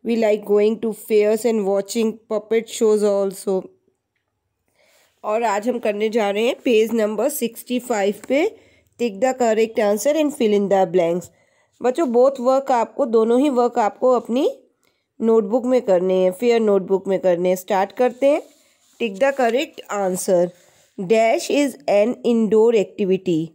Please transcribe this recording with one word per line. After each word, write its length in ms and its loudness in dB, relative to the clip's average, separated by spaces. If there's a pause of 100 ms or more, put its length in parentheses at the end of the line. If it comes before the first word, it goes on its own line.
we 160 -2
like 240 0
going 340 2
to 100 -4 (200)
fairs 400 2
and 160 0
watching 440 -2 (220)
puppet 460 -4
shows 320 2
also। 520 -2 (1600)
और 200 -2
आज 260 -2
हम 100 -4
करने 300 -2
जा 200 0
रहे 180 0
हैं 80 -2 (100)
पेज 280 2
नंबर 360 0
सिक्सटी 500 -6
फ़ाइव 360 -2 (140)
पे, 120 2 (580)
tick 220 -4
the 200 0
correct 380 0
answer 360 0
and 240 0
fill 180 2
in 160 0
the 100 4 (120)
blanks। 340 0 (520)
बच्चों, 260 0
both 420 2
work 220 0
आपको, 340 0
दोनों 360 2
ही 80 2 (120)
वर्क 180 0
आपको 320 0
अपनी 380 0 (720)
नोटबुक 440 2
में 160 2
करने 420 2
हैं, 80 2
फेयर 280 0
नोटबुक 480 0
में 120 0
करने 300 0
हैं। 60 2
स्टार्ट 360 -2
करते 360 0
हैं। 140 2 (580)
Tick 240 -4
the 160 0
correct 480 -2 (140)
answer। 440 0 (520)
Dash 540 0 (100)
is 200 -4 (140)
an 260 0 (140)
indoor 360 4 (140)
activity। 560 -2 (140)